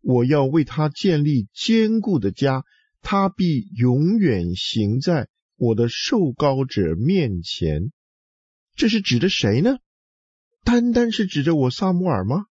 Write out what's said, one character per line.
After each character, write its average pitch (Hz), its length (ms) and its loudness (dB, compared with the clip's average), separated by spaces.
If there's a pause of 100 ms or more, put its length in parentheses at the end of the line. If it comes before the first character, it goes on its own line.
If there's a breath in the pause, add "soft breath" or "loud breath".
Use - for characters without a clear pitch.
我 120 220 2
要 139 200 2
为 147 200 0
他 151 240 -2
建 151 360 0
立 131 280 0
坚 220 480 0
固 196 180 -2
的 98 140 -2
家， 135 320 -2 (360)
他 196 280 0
必 170 480 0
永 139 420 2
远 95 380 0
行 110 440 -2
在 156 280 -2 (280)
我 117 200 0
的 117 120 2
受 170 440 -2
膏 135 320 0
者 85 320 -2
面 120 460 -2
前。” 80 500 -4 (800)
这 - 140 0
是 220 120 0
指 123 200 -2
的 180 80 2
谁 117 320 0
呢？ 247 180 0 (840)
单 240 260 2
单 233 220 0
是 214 140 -2
指 147 180 -4
着 165 100 2
我 131 160 2
撒 190 220 -2
母 180 140 0
耳 104 180 0
吗？ 151 220 -2 (120)